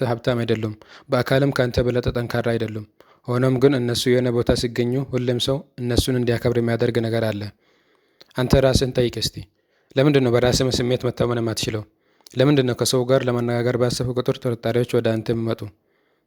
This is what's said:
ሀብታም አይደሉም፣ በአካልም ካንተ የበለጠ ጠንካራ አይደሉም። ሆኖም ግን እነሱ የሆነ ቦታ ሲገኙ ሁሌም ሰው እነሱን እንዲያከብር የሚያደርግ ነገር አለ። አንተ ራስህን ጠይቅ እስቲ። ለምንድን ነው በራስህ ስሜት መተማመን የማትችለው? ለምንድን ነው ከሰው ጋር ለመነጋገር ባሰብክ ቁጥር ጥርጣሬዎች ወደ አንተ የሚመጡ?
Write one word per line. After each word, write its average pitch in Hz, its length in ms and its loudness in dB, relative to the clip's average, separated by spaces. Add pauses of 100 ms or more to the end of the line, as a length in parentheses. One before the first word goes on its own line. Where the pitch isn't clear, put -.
ሀብታም 120 340 -2
አይደሉም፣ 110 340 -2 (360)
በአካልም 135 420 2
ካንተ 123 260 0
የበለጠ 123 360 0
ጠንካራ 120 360 -4
አይደሉም። 110 360 -4 (420)
ሆኖም 127 300 2
ግን 135 180 6
እነሱ 120 300 -2
የሆነ 127 260 4
ቦታ 120 240 2
ሲገኙ 120 380 -2 (120)
ሁሌም 123 340 -2
ሰው 135 180 -2 (200)
እነሱን 123 400 0
እንዲያከብር 120 400 0
የሚያደርግ 117 440 0
ነገር 113 240 -2
አለ። 104 160 -4 (960)
አንተ 127 240 2
ራስህን 131 320 2
ጠይቅ 120 240 0
እስቲ። - 200 -6 (580)
ለምንድን 139 280 4
ነው 120 100 2
በራስህ 123 380 2
ስሜት 123 320 0
መተማመን 120 360 -2
የማትችለው? 110 440 -4 (480)
ለምንድን 131 360 4
ነው 123 80 0
ከሰው 123 300 0
ጋር 131 180 2
ለመነጋገር 120 540 0
ባሰብክ 120 380 -2
ቁጥር 127 220 -2
ጥርጣሬዎች 117 560 -2
ወደ 117 160 0
አንተ 110 200 -2
የሚመጡ? 113 320 -4 (640)